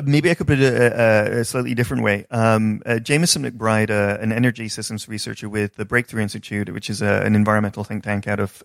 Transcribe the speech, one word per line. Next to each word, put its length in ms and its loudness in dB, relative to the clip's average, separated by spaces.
maybe 260 2
I 40 2
could 120 -4
put 140 2
it 140 4
a, 640 4
a, 20 2
a 60 0
slightly 280 -4
different 300 -2
way. 260 0
Um, 560 2
uh, 140 0
Jameson 500 0
McBride, 400 0
uh, 320 0
an 120 -2
energy 340 0
systems 400 -10
researcher 400 -10
with 280 -2
the 100 -8
Breakthrough 360 -2
Institute, 520 -6
which 160 -8
is, 120 -6
uh, 220 2
an 100 2
environmental 520 2
think 180 -10
tank 240 -4
out 140 -2
of, 240 -6